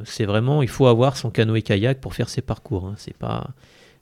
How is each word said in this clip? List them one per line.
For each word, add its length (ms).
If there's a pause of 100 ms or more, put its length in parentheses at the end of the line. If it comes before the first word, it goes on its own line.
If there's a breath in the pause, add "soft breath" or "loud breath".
c'est 220
vraiment, 360
il 80
faut 160
avoir 320
son 140
canoë-kayak 680
pour 140
faire 160
ses 120
parcours, 440
hein. 120
C'est 200
pas, 340 (500 soft breath)